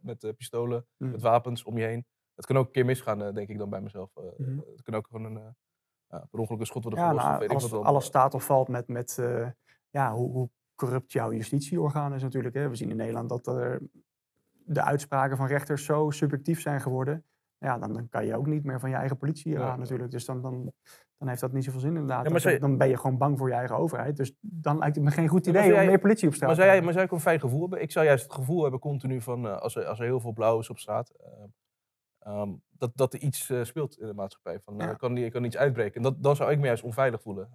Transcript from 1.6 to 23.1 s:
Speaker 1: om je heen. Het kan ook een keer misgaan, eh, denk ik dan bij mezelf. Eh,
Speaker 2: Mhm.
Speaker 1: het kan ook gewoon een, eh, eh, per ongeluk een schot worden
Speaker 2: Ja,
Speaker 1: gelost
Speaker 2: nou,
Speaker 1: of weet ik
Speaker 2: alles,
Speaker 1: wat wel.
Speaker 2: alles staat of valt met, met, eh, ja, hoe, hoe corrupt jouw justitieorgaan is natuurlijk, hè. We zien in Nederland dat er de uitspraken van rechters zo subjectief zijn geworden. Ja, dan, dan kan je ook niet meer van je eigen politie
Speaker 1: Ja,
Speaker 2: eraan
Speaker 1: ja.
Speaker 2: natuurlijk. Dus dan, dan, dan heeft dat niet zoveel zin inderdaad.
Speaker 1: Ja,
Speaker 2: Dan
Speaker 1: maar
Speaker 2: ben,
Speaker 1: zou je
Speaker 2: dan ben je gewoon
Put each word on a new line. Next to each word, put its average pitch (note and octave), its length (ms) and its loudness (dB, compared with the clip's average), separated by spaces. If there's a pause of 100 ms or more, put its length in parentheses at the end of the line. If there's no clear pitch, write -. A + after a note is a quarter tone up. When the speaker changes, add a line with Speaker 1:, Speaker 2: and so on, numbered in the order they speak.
Speaker 1:
om A2+ 140 -6
je A2+ 80 -2
heen. A#2 200 -6 (300)
Het - 100 -16
kan C3+ 120 2
ook C3 80 4
een - 60 -10
keer B2+ 140 2
misgaan, A2+ 380 -2
eh, G2+ 100 -6
denk G#2 160 -6
ik G2+ 80 -10
dan G2+ 120 -6
bij G2+ 120 -6
mezelf. G2+ 340 -12
Eh, - 80 -16 (140)
Speaker 2:
Mhm. C3 200 -6 (140)
Speaker 1:
het - 100 -20
kan - 140 -10
ook G#2+ 120 -6
gewoon A2 180 -12
een, A2 120 -12
eh, G#2+ 100 -18 (600)
eh, - 220 -14
per - 100 -8
ongeluk A2 200 -4
een A2 60 -6
schot - 180 -8
worden A#2 180 -4
Speaker 2:
Ja, F3 60 4
Speaker 1:
gelost C3+ 180 2
Speaker 2:
nou, C#3+ 100 4
Speaker 1:
of - 60 -2
weet - 100 0
ik C#3 60 2
Speaker 2:
alles, A#2+ 140 -2
Speaker 1:
wat G#2+ 100 -4
wel. - 80 2
Speaker 2:
alles C#3+ 160 4
staat C3 280 4
of B2 120 -4
valt C3 220 4
met, B2 200 -6
met, A#2+ 300 -8
eh, A#2+ 300 -2 (420)
ja, C3+ 240 0
hoe, B2 180 -2
hoe B2+ 180 -2 (260)
corrupt C3 360 -2
jouw A2+ 220 -2
justitieorgaan C#3+ 800 -2
is C3 80 -6
natuurlijk, B2+ 340 -4
hè. C#3+ 140 -2
We A#2+ 60 -6
zien A2 140 -6
in A2 80 -4
Nederland A2+ 320 -4
dat A#2+ 180 -6
er B2+ 340 -4 (720)
de D3 320 -4
uitspraken C#3 540 0
van C3+ 100 0
rechters C#3+ 380 -2
zo D3+ 240 2
subjectief D3 520 0
zijn C#3+ 200 -2
geworden. C3 440 -4 (320)
Ja, B2 200 -2
dan, A2 160 -6
dan A#2 160 -8
kan A2 160 -4
je A2 120 -2
ook C3+ 100 -2
niet D3+ 160 0
meer C3 160 -4
van C3 100 -4
je C3 60 -2
eigen C3+ 220 -2
politie D3+ 340 -4
Speaker 1:
Ja, D3 60 -2
Speaker 2:
eraan B2+ 140 -2
Speaker 1:
ja. B2+ 40 -4
Speaker 2:
natuurlijk. B2 360 -6
Dus B2+ 140 -8
dan, B2+ 160 -6
dan, B2+ 300 -8 (460)
dan C#3 100 -6
heeft B2+ 140 -6
dat C3 120 -2
niet C3+ 100 0
zoveel C3 160 -6
zin C#3 100 -2
inderdaad. C#3+ 280 -2
Speaker 1:
Ja, B2 60 -2
Speaker 2:
Dan D3+ 80 0
Speaker 1:
maar E3+ 100 2
Speaker 2:
ben, F#3 100 4
Speaker 1:
zou - 20 6
je C#3 60 2
Speaker 2:
dan C3+ 180 2
ben C3+ 100 6
je C3 100 2
gewoon C3 200 -2